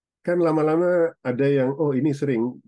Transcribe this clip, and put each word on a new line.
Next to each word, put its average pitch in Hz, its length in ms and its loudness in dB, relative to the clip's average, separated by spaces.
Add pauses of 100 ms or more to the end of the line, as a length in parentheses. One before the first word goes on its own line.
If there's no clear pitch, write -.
(260)
kan 175 160 0
lama-lama 165 800 0
ada 127 240 -2
yang, 135 320 2
"Oh, 147 160 0
ini 139 160 0
sering, 127 580 -2